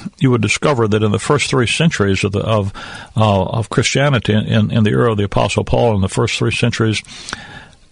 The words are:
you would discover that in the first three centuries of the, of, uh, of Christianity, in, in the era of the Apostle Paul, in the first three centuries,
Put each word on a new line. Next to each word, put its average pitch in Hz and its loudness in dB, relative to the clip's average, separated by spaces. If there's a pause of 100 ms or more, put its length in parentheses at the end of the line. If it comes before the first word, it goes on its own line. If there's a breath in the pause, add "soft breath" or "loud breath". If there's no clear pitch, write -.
(200)
you 135 2
would 120 2
discover 117 0
that 104 2
in 107 2
the 107 0
first - 0
three 127 2
centuries 101 0
of 98 0
the, 101 -2
of, 104 -2 (440 loud breath)
uh, 101 2
of 110 -4
Christianity, - 0
in, 110 2
in 113 2
the 104 2
era 127 2
of 107 0
the 101 0
Apostle 107 0
Paul, 120 2
in 95 0
the 95 0
first - -2
three 120 0
centuries, 113 0 (920 loud breath)